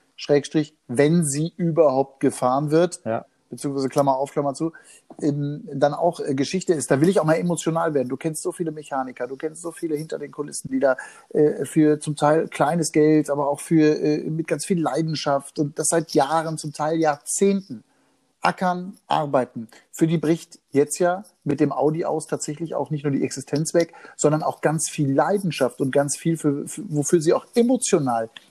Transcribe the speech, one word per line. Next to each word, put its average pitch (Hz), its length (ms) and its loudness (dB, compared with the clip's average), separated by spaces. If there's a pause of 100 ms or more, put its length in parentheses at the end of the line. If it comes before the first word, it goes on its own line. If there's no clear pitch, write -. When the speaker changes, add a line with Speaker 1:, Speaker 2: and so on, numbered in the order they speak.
(160)
Speaker 1:
Schrägstrich, 147 600 0 (120)
wenn 151 380 4
sie 147 320 -4
überhaupt 151 640 2
gefahren 135 500 0
wird, 170 340 2
Speaker 2:
Ja. 113 220 -4 (240)
Speaker 1:
beziehungsweise 135 400 -4
Klammer 143 260 2
auf, 135 160 -6
Klammer 143 220 -2
zu, 160 200 -6 (460)
ähm, 147 540 -4
dann 143 220 2
auch, 170 240 -2
äh, 147 160 -2
Geschichte 185 400 0
ist. 143 160 -2
Da 135 100 4
will 165 80 6
ich 196 100 2
auch 160 40 0
mal 156 100 2
emotional 165 640 -2
werden. 127 140 0
Du 135 60 -6
kennst 156 280 -6
so 180 80 -4
viele 160 200 -6
Mechaniker, 135 540 -8
du 131 120 -10
kennst 160 260 -8
so 170 80 -8
viele 160 240 -6
hinter 151 240 -6
den 143 120 -12
Kulissen, - 380 -10
die 131 100 -2
da, 131 180 2 (320)
äh, 151 360 2
für 151 340 4
zum 151 160 -6
Teil 151 320 2
kleines 156 440 0
Geld, 151 400 4
aber 143 180 0
auch 143 100 -2
für, 156 400 4
äh, 151 300 -2
mit 160 180 -4
ganz 151 160 -4
viel 185 160 0
Leidenschaft 147 800 -2
und 147 220 -4
das 156 80 -2
seit 165 240 0
Jahren, 156 480 0
zum 151 140 -10
Teil 156 260 -2
Jahrzehnten 160 840 0 (640)
ackern, 180 520 -2 (100)
arbeiten. 139 600 -2 (240)
Für - 160 0
die 165 100 2
bricht 156 420 -2 (120)
jetzt 147 280 2
ja 180 240 0 (200)
mit 147 160 -2
dem 143 120 4
Audi 151 340 0
aus 151 220 -4
tatsächlich 151 480 -6
auch 139 160 -4
nicht 147 120 -4
nur 147 80 0
die 135 120 0
Existenz 143 500 -4
weg, 170 200 0 (220)
sondern 156 280 2
auch - 180 -6
ganz 156 280 -2
viel 139 220 0
Leidenschaft 151 680 0
und 139 100 0
ganz 143 240 0
viel, 165 220 -2
für, 147 300 -2
für, - 200 -12
wofür 151 340 2
sie 156 120 2
auch 143 120 -2 (100)
emotional 156 760 2 (220)